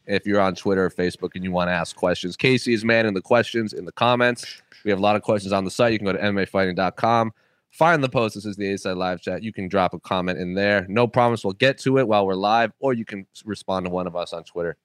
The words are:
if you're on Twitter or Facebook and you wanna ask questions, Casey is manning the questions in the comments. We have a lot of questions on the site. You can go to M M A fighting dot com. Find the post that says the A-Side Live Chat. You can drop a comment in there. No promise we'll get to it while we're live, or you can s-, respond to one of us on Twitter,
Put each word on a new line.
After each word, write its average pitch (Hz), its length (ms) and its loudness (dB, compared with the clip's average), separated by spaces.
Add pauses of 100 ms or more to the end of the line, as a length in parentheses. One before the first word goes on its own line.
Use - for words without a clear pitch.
if 98 200 -2
you're 101 140 2
on 95 140 2
Twitter 95 300 0
or 85 60 0
Facebook 90 440 -4
and 92 80 -8
you 92 80 -4
wanna 90 220 0
ask 85 240 -4
questions, 90 400 -2
Casey 127 360 2
is 110 120 0
manning 113 300 2
the 92 60 -2
questions 117 520 0
in 87 120 -10
the 82 60 -12
comments. 123 720 0 (220)
We 104 60 0
have 95 100 0
a - 20 0
lot 104 140 4
of 104 60 -4
questions 98 300 0
on 98 120 2
the 90 80 -4
site. 120 200 2
You 107 60 0
can 104 80 -6
go 92 60 2
to 92 100 -2
M 101 160 0
M 95 60 0
A - 20 -2
fighting 95 300 0
dot 90 180 0
com. 113 380 2 (400)
Find 160 320 4
the 131 40 -2
post 117 280 -2
that 98 60 -10
says 104 140 -8
the 98 160 -4
A-Side 92 240 -4
Live 90 240 -4
Chat. 92 220 -6
You 113 100 -8
can 95 160 -8
drop 92 240 2
a 87 60 -10
comment 90 400 -4
in 90 160 -6
there. 98 340 0
No 113 200 2
promise 120 360 2
we'll 95 100 -2
get 131 240 2
to 135 200 2
it 131 80 2
while 104 180 4
we're 95 120 0
live, 107 420 2
or 135 140 0
you 113 120 -4
can 98 300 -12
s-, - 100 -20
respond 95 420 -4
to 90 40 -4
one 90 160 -4
of 85 80 -8
us 87 180 -6
on 85 120 -10
Twitter, 85 400 -6